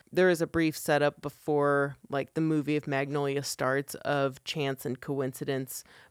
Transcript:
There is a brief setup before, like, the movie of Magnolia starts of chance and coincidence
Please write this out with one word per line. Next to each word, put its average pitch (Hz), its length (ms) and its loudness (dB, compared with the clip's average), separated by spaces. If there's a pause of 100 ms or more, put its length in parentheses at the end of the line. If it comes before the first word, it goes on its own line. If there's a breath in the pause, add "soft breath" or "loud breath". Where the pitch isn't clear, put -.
(120)
There 185 180 6
is 165 120 4
a 160 60 0
brief 160 300 0
setup 147 440 2
before, 143 720 0 (140)
like, 135 240 -4
the 160 80 0
movie 151 340 2
of 147 100 -2
Magnolia 139 580 -2
starts 135 520 -2
of 139 480 -2
chance 135 420 -4
and 127 140 -4
coincidence 135 880 -6 (260 loud breath)